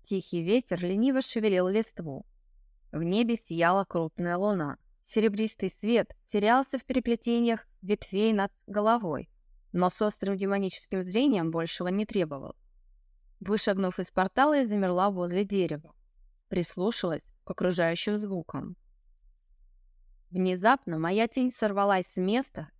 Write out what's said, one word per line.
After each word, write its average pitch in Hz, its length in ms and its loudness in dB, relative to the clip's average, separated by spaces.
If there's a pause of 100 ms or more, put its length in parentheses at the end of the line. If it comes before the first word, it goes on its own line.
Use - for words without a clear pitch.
Тихий 180 400 -4
ветер 180 420 2
лениво 240 380 0
шевелил 196 460 2
листву. 185 580 -4 (680)
В 156 120 -4
небе 226 320 2
сияла 175 500 2
крупная 175 520 -4
луна. 185 400 -2 (260)
Серебристый 214 760 -2
свет 208 360 0 (100)
терялся 240 540 2
в - 60 -14
переплетениях 233 840 0 (160)
ветвей 208 500 0
над 202 180 0 (140)
головой, 208 640 0 (440)
но 180 180 4
с - 100 -6
острым 202 360 -2
демоническим 196 680 -2
зрением 185 480 2
большего 165 380 -4
не 202 180 -2
требовал. 156 480 -4 (840)
Вышагнув 190 580 0
из 180 120 -8
портала, 269 460 2
я 254 100 2
замерла 190 420 2
возле 180 340 -2
дерева, 180 520 -2 (520)
прислушалась 180 760 -2 (200)
к - 80 -14
окружающим 175 680 0
звукам. 190 580 -8 (1500)
Внезапно 185 680 2
моя 196 300 2
тень 254 240 -2
сорвалась 202 560 0
с - 100 -8
места 190 520 -2 (100)